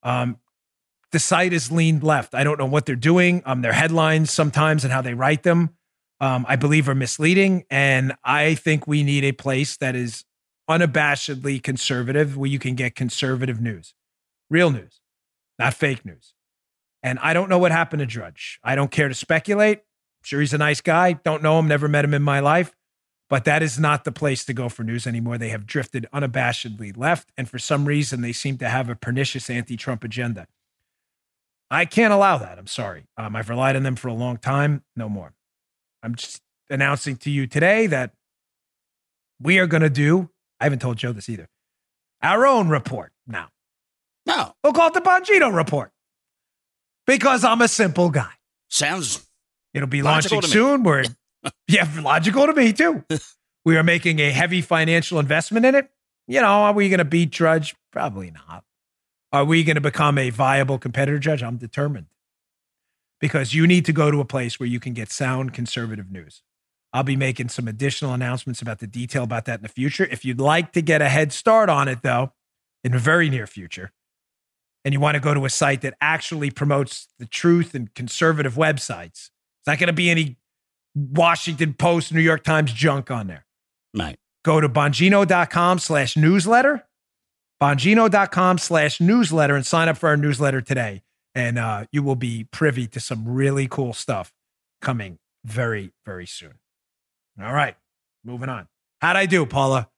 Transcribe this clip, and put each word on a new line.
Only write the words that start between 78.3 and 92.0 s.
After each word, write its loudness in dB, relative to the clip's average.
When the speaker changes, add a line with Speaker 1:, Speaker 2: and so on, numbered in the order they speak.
Speaker 1:
websites, -4
it's -10
not 0
gonna 0
be 0
any 0
Washington 0
Post, 0
New 2
York 2
Times 2
junk -2
on -6
there. -14
Speaker 2:
Right. -6
Speaker 1:
Go 4
to 2
bongino 2
dot 2
com 2
slash -2
newsletter, 4
bongino 4
dot 4
com 2
slash 0
newsletter, 4
and -2
sign 2
up 0
for 0
our 4
newsletter 0
today. -6
And, -2
uh, -6
you -2